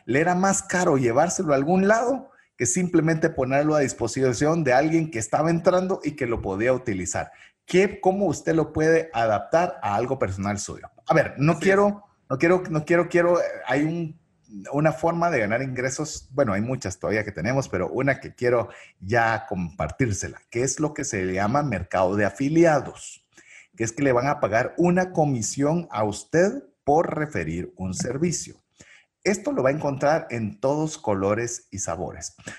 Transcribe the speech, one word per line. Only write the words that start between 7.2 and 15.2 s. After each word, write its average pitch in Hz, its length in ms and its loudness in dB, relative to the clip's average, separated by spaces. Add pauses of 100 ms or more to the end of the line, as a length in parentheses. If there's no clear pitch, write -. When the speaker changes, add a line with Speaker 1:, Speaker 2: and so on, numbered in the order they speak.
Speaker 1:
¿Qué, 190 340 2
cómo 196 260 2
usted 160 300 0
lo 156 180 0
puede 160 400 2
adaptar 117 680 0
a 101 120 -2
algo 127 220 -2
personal 101 400 -2
suyo? - 320 -12 (160)
A 160 80 2
ver, 156 240 2
no 151 160 4
Speaker 2:
Sí. 160 60 -6
Speaker 1:
quiero, 202 440 2 (260)
no 135 100 -2
quiero, 180 300 4
no 151 140 -2
quiero, 170 260 2
quiero, 175 300 4
eh, - 40 0 (240)
hay 139 160 0
un, 165 360 -4 (540)
una 151 180 2
forma 170 380 0